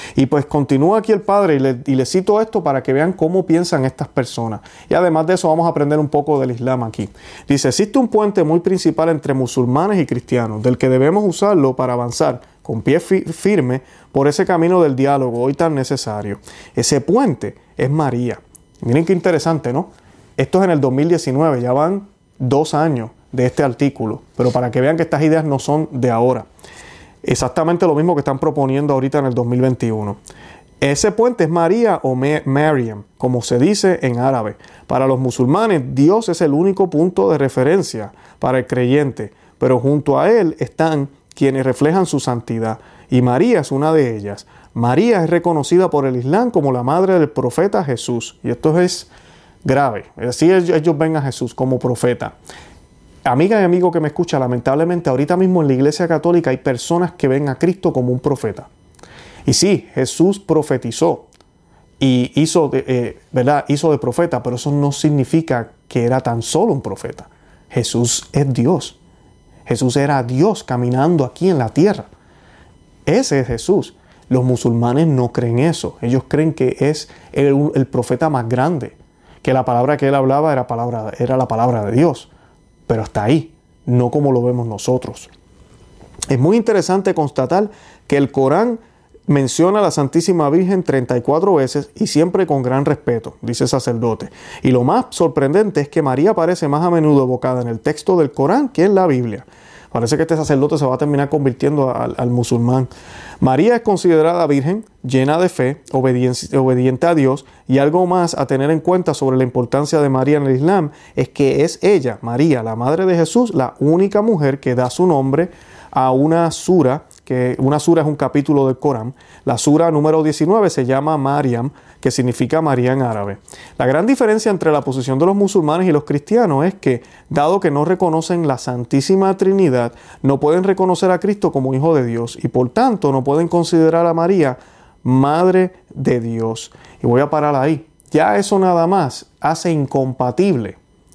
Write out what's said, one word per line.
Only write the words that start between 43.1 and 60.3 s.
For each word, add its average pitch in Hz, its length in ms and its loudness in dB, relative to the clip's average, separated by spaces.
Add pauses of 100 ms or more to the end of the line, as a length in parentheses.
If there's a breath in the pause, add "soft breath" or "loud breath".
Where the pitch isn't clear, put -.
y 127 100 2
María 156 380 2
es 143 140 -4
una 147 200 0
de 131 240 2
ellas. 101 300 -12 (260 soft breath)
María 165 520 2
es 156 60 -2
reconocida 170 600 2
por 143 160 0
el 131 80 -2
Islam 160 380 0
como 143 180 0
la 123 140 -2
madre 185 340 2
del 156 100 2
profeta 175 540 -2
Jesús, 123 600 -6
y 120 60 -4
esto 156 280 0
es - 320 -2 (540 soft breath)
grave. 131 400 0 (120)
Así 123 320 0
ellos, 180 200 4
ellos 160 280 0
ven 160 200 0
a 147 60 -2
Jesús 127 300 -6
como 131 280 -2
profeta. 123 540 -2 (920 loud breath)
Amiga 185 360 2
y 190 40 2
amigo 175 260 2
que 170 80 -2
me 151 100 -2
escucha, 165 300 -2
lamentablemente 139 720 0
ahorita 143 260 0
mismo 185 260 2
en 143 60 2
la 135 60 2
Iglesia 151 320 0
Católica 165 440 2
hay 131 80 -2
personas 165 540 -2
que - 140 -4
ven 139 220 0
a 131 80 -4
Cristo 180 360 -2
como 123 200 -2
un 127 80 -2
profeta. 123 480 -6 (760 loud breath)
Y 135 100 0
sí, 175 400 2
Jesús 165 440 0